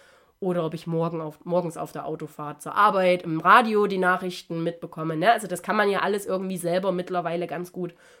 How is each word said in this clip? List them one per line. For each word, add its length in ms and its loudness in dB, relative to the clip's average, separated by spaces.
oder 240 0
ob 80 -4
ich 120 -10
morgen 360 -2
auf, 240 -12
morgens 320 0
auf 160 -8
der 120 -8
Autofahrt 560 -10
zur 140 -8
Arbeit 480 4
im 160 -2
Radio 480 6
die 100 -2
Nachrichten 640 -2
mitbekomme, 540 -6
ne? 160 2
Also 160 0
das 160 -8
kann 140 -2
man 120 2
ja 120 0
alles 240 -2
irgendwie 320 -4
selber 340 0
mittlerweile 560 -4
ganz 240 -8
gut 240 -8